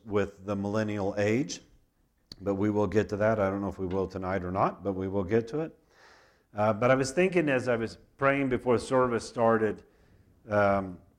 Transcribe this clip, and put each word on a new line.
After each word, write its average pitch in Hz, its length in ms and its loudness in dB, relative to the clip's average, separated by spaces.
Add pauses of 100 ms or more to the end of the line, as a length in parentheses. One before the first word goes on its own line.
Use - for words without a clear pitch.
with 101 400 -4
the 101 120 -4
millennial 104 600 -2
age. 110 440 0 (800)
But 98 160 -2
we 104 140 2
will 104 180 2
get 101 220 2
to 104 80 -2
that. 107 200 2
I 98 100 2
don't 98 140 -2
know 101 60 -4
if - 100 -8
we 95 80 -4
will 92 220 -2
tonight 92 340 -4
or 90 80 -6
not, 113 320 -2
but 98 100 -2
we 95 140 -6
will 95 180 -4
get 113 240 0
to 151 120 -6
it. 160 140 -8 (800)
Uh, 107 160 2
but 110 200 2
I 131 40 6
was 131 180 0
thinking 180 360 2
as 127 180 0
I 120 100 2
was 113 200 -6 (220)
praying 139 320 2
before 123 280 2
service 120 480 0
started, 110 580 2 (640)
um, 98 480 2 (200)